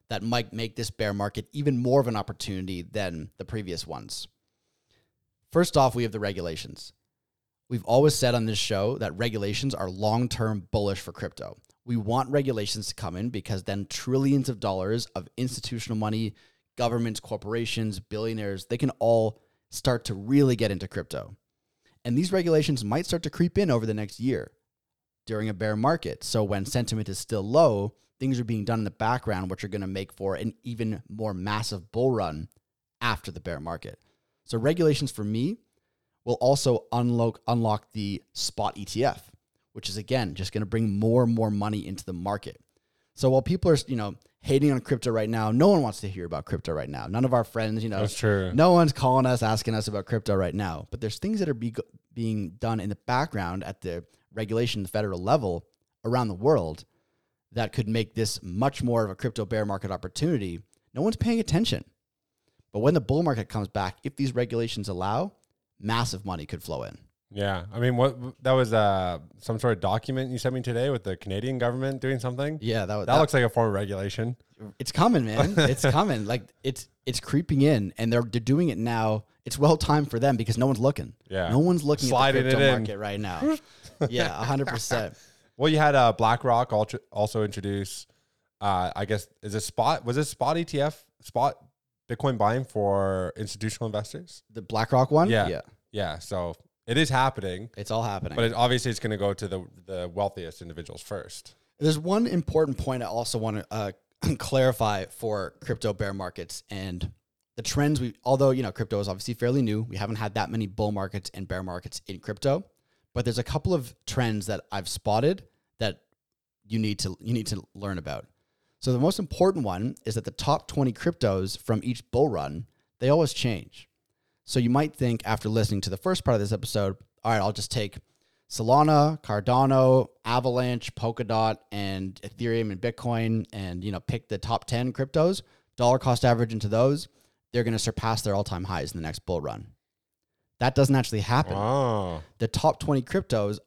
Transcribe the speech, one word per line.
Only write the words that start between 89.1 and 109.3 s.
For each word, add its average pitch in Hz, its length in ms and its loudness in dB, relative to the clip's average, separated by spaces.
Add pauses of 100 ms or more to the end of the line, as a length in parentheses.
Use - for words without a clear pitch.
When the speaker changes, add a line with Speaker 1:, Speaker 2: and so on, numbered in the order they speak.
Speaker 2:
is 104 120 -8
it 107 60 -2
spot, 127 440 0
was 120 140 -2
it 151 60 0
spot 147 340 0
E 170 60 -2
T 147 160 -4
F, 151 240 -2 (160)
spot - 360 -2 (540)
Bitcoin 123 260 0
buying 110 280 2
for 98 720 0
institutional 110 500 -6
investors? 107 560 -8 (100)
Speaker 1:
The 107 80 -12
BlackRock 113 520 2
one? 165 180 6
Speaker 2:
Yeah. 107 160 4
Speaker 1:
Yeah. 87 140 -4 (320)
Speaker 2:
Yeah. 85 260 -4
So 87 380 -6 (280)
it 120 140 0
is 151 120 2
happening. 110 640 0
Speaker 1:
It's 101 160 -8
all 113 100 0
happening. 98 320 -4
Speaker 2:
But 117 120 2
it, 117 80 -2
obviously 123 360 2
it's 107 80 -6
gonna 107 180 -2
go 101 180 0
to 104 120 -8
the, 92 180 -6 (220)
the 90 260 -8
wealthiest 92 500 -6
individuals 82 380 -12
first. - 540 -14 (240)
Speaker 1:
There's 156 200 4
one 196 280 2
important 160 500 2
point 127 280 -4
I - 20 -6
also 113 320 -2
wanna, 107 320 -2
uh, 104 220 -4 (280)
<clears throat> 143 180 0
clarify 117 640 2
for 101 560 -6
crypto 120 320 -2
bear 98 200 -4
markets 92 580 -10
and 95 380 -6 (460)
the 113 80 -10
trends. 147 380 2
We, 120 140 -4 (100)
although, 135 260 4
you 127 140 0
know, 95 80 -4
crypto 104 260 -4
is 101 80 -2
obviously 98 280 -6